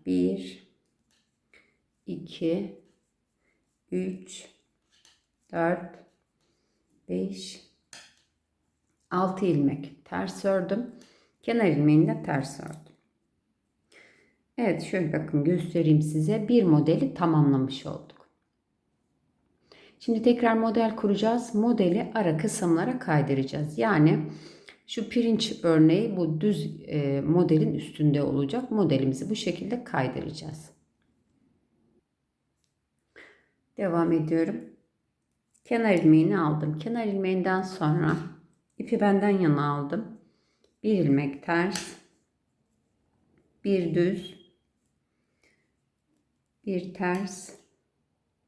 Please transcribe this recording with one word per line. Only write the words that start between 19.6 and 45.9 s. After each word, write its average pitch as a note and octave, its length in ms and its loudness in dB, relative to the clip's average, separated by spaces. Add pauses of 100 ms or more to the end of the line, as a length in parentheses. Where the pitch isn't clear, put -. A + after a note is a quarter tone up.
Şimdi A3+ 220 -2
tekrar A#3+ 360 4
model A3 380 0
kuracağız. A3 600 0
Modeli G#3 600 2
ara F3 220 0
kısımlara G3+ 600 0
kaydıracağız. C#3+ 800 -2
Yani G3 420 4 (680)
şu G#3 220 -8
pirinç A#3 540 0
örneği E3+ 540 4
bu D#3 240 -2
düz, D#3 460 -2
e, C#3 340 -2
modelin D#3 520 2
üstünde C#3+ 500 0
olacak. C#3+ 480 -2
Modelimizi C3+ 580 0
bu G#3+ 60 -2
şekilde G3+ 480 -6
kaydıracağız. - 880 -8 (3000)
Devam E3+ 340 0
ediyorum. D#3+ 440 0 (1080)
Kenar A3+ 300 2
ilmeğini D#3+ 460 6
aldım. D3+ 400 -2
Kenar A#3 260 -6
ilmeğinden F#3+ 560 0
sonra D#3 540 0 (600)
ipi - 220 -4
benden G3 400 2
yana D3 320 2
aldım. C#3+ 460 -6 (720)
Bir G#3+ 100 2
ilmek C#3+ 460 0
ters, F3 520 -2 (1700)
bir F3+ 320 0
düz, - 560 -4 (2250)